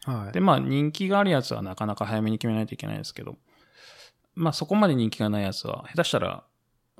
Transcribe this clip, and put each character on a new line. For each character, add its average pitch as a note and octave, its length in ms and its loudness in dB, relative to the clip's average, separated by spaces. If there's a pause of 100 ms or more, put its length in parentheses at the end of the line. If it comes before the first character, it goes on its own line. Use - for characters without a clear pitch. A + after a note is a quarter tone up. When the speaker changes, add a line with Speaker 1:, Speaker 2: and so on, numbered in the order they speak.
Speaker 1:
う C3+ 40 -4
ん。 B2+ 40 -2 (100)
は G2+ 60 -10
い。 - 20 -12
Speaker 2:
で、 F3+ 80 0
ま F#3+ 140 6
あ、 B2+ 40 4
人 C3+ 340 2
気 F#3+ 160 -4
が G3+ 100 2
あ G3+ 60 4
る F#3+ 60 4
や - 120 4
つ - 120 -4
は A2 80 -6
な F#2+ 140 -8
か A2 100 -4
な G#2 80 -2
か G#2 120 -2
早 A2 160 0
め A2 80 2
に A2 80 0
決 A#2+ 100 -2
め A2 60 2
な A2 80 2
い A2 40 -2
と - 80 -10
い - 20 -12
け G#2 100 -10
な G#2+ 80 -6
い G#2 40 -6
で G2+ 60 -10
す - 100 -12
け - 100 -12
ど、 - 120 -12 (1000)
ま E3 160 2
あ、 - 20 -6
そ - 140 -4
こ F#3+ 80 0
ま G#3 140 6
で D3 60 4
人 A#2 160 2
気 - 80 -12
が G#2+ 100 0
な G#2 120 0
い - 20 0
や F#2+ 100 -2
つ - 140 -8
は、 - 220 -6
下 - 140 0
手 - 60 2
し - 20 -2
た A#2+ 80 2
ら、 F2+ 260 -4 (560)